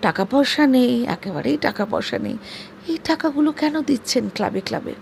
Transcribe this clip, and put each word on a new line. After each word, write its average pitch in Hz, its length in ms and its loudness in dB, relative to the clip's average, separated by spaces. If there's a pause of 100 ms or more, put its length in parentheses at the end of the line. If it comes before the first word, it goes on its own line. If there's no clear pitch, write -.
টাকা 190 240 0
পয়সা 277 420 4
নেই, 247 380 4
একেবারেই 196 520 -2
টাকা - 280 0
পয়সা 208 340 -2
নেই। 208 180 -4 (500)
এই 330 160 -2
টাকাগুলো 311 480 2
কেন 302 300 0
দিচ্ছেন 240 520 0
ক্লাবে 196 280 -2
ক্লাবে? - 400 -6